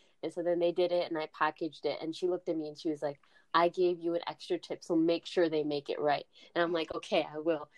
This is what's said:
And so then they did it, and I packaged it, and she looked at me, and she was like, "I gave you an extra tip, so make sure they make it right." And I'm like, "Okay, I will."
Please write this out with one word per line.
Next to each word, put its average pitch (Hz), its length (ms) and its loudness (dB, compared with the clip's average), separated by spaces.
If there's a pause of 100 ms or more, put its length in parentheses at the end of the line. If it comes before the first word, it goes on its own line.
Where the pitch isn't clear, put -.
(220)
And 156 100 -4
so 175 100 -4
then 170 180 2
they 170 120 4
did 175 200 2
it, 175 180 2
and 160 80 -4
I 156 100 -4
packaged 156 580 -2
it, 143 140 -2
and 160 160 -6
she 180 120 -2
looked 175 200 -2
at 165 80 0
me, 151 120 -4
and 151 100 -14
she 165 120 -2
was 151 120 -4
like, 143 180 -4 (340)
"I 170 140 6
gave 180 320 0
you 170 140 -2
an 170 120 -2
extra - 320 -4
tip, - 260 -10
so 170 120 0
make 165 300 2
sure 175 220 2
they 151 160 0
make 147 260 -2
it - 100 -4
right." 147 260 2 (280)
And 170 80 2
I'm 170 100 0
like, 160 220 -2
"Okay, 165 300 0
I 151 140 -10
will." 156 400 -2